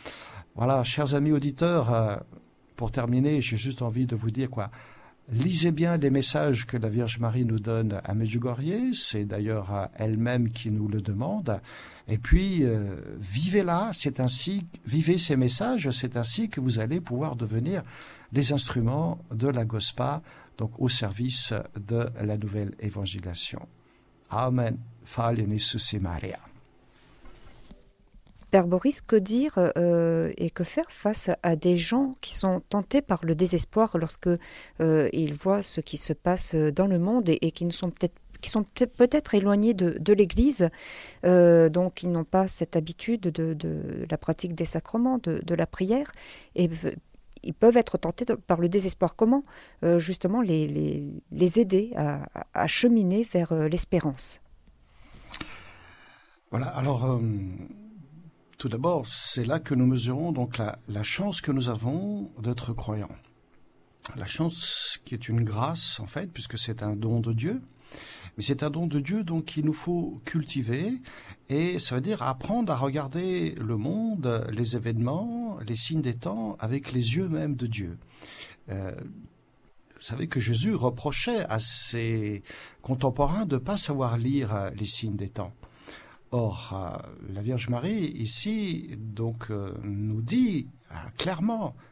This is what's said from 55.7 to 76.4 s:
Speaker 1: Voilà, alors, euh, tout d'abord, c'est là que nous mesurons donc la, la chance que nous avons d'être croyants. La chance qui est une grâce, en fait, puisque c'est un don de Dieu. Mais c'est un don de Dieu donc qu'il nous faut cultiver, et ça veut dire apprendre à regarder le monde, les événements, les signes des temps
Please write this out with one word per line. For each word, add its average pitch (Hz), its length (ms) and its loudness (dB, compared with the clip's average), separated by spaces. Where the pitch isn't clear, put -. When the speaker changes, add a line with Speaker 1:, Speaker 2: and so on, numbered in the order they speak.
Speaker 1:
Voilà, 123 160 -2
alors, 131 400 -2
euh, 127 140 2
tout - 100 -4
d'abord, 131 400 0
c'est - 380 -4
là 147 140 0
que 147 140 -4
nous 127 120 6
mesurons 127 480 2
donc 123 240 -4
la, 107 220 -4
la 104 140 -2
chance 190 360 -2
que - 120 -2
nous 131 180 0
avons 165 600 -4
d'être 120 340 -4
croyants. 107 420 -6
La 107 80 -8
chance - 800 -4
qui - 80 -12
est 113 160 -8
une 113 160 2
grâce, 120 560 -2
en 104 60 -10
fait, 175 240 -8
puisque - 260 -10
c'est 113 260 -6
un 107 120 -2
don 113 260 0
de 113 100 -2
Dieu. 160 300 -2
Mais 107 80 -6
c'est 139 200 0
un 151 60 0
don 165 180 -2
de 147 120 0
Dieu 185 240 -2
donc 165 220 -2
qu'il - 200 -2
nous 156 80 2
faut 170 520 -4
cultiver, 151 720 -2
et 165 300 0
ça - 160 -4
veut 127 60 -2
dire 190 200 -4
apprendre 160 520 -2
à - 20 -2
regarder 151 760 -2
le 113 260 -4
monde, 143 760 -2
les 117 240 -2
événements, 160 920 -4
les 113 100 -4
signes 160 260 -2
des 127 140 -2
temps 113 440 -6